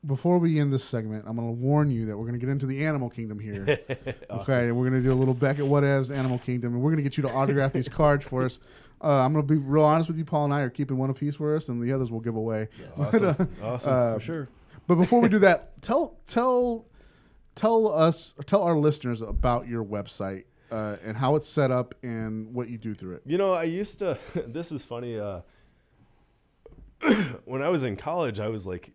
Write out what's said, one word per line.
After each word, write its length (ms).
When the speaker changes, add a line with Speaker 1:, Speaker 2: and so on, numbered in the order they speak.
Speaker 1:
before 320
we 200
end 140
this 100
segment, 440
I'm 80
gonna 160
warn 400
you 140
that 120
we're 80
gonna 140
get 100
into 160
the 200
animal 240
kingdom 300
here. 440
Speaker 2:
<laughs> 460
Awesome. 120
Speaker 1:
Okay, 180
we're 180
gonna 140
do 100
a 0
little 220
Beckett 320
What 160
Ifs, 260
Animal 300
Kingdom, 340
and 80
we're 100
gonna 120
get 140
you 60
to 80
autograph 420
these 160
cards 360
for 200
us. 140
Uh, 40
I'm 100
gonna 120
be 120
real 260
honest 260
with 80
you. 80
Paul 200
and 80
I 80
are 100
keeping 260
one 140
apiece 240
for 200
us, 140
and 140
the 100
others 180
we'll 100
give 140
away. 340
Speaker 2:
Awesome. 580
Speaker 1:
<laughs> 60
Speaker 2:
Awesome. 320
Speaker 1:
Uh, 220
Speaker 3:
For 40
sure. 300
Speaker 1:
but 80
before 260
we 80
do 100
that, 420
tell, 360
tell, 580
tell 360
us, 460
or 60
tell 200
our 140
listeners 440
about 460
your 160
website, 640
uh, 320
and 140
how 180
it's 140
set 220
up 220
and 500
what 160
you 80
do 180
through 200
it. 100
Speaker 2:
You 120
know, 160
I 100
used 360
to. 180
<laughs> 140
This 240
is 120
funny. 360
Uh, 220
<clears throat> 440
when 160
I 80
was 140
in 140
college, 420
I 80
was 180
like 300